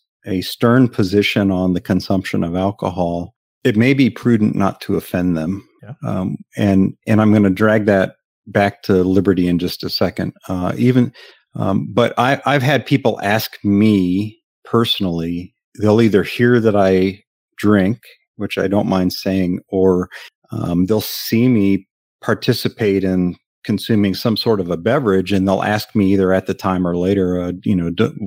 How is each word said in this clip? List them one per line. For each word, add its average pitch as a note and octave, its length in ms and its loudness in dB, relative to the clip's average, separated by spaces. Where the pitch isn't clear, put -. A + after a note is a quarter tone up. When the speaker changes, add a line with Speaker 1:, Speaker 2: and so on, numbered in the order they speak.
Speaker 1:
a F#2+ 160 -4
stern A#2+ 460 2
position G2+ 600 0
on F#2 220 0
the F2+ 80 -2
consumption F#2+ 640 -2
of E2+ 100 -6
alcohol, F2+ 800 -4
it A2+ 140 2
may B2+ 160 4
be C3+ 160 2
prudent A2 440 0
not G2 280 -2
to G2 140 -2
offend F2+ 420 -2
them. F#2 280 -6
Speaker 2:
Yeah. G#2 120 -18
Speaker 1:
Um, F#2+ 300 -6
and, G2 380 2
and G#2+ 160 2
I'm G#2+ 100 4
gonna G#2 180 4
drag G#2+ 360 2
that F#2+ 300 2
back G2+ 360 -2
to F#2 220 2
liberty F#2 440 2
in F2 100 0
just E2+ 240 -6
a F#2 60 -8
second. F#2 460 -4
Uh, F2+ 280 -4
even, B2 360 2
um, G2+ 400 -4
but A#2 240 2
I, C3+ 260 0
I've C#3 180 2
had C3 220 0
people B2 380 0
ask G#2 420 -2
me G2+ 760 2
personally, F2 920 -4
they'll G#2+ 220 4
either G2+ 200 4
hear A#2+ 380 2
that G#2+ 160 2
I F#2+ 460 2
drink, G#2 440 2
which G2+ 220 -8
I F#2+ 100 -2
don't G2 200 0
mind F#2 260 0
saying, F#2 540 -4
or, F#2 420 0
um, E2+ 360 -2
they'll G#2+ 140 0
see - 480 -2
me G2 400 0
participate G#2 840 -2
in F#2 320 0
consuming G2+ 500 0
some A2 220 -2
sort A2 240 0
of F2 100 -6
a E2+ 60 -2
beverage, G2 560 0
and F#2+ 160 2
they'll F#2+ 140 0
ask G#2 320 -4
me G2 180 2
either F#2+ 200 2
at F#2+ 140 0
the F#2+ 80 -4
time F#2 320 -2
or F2 100 -2
later, F2+ 440 0
uh, F2 120 -6
you G#2+ 120 0
know, E2+ 140 -2
"Do-, F2 240 -2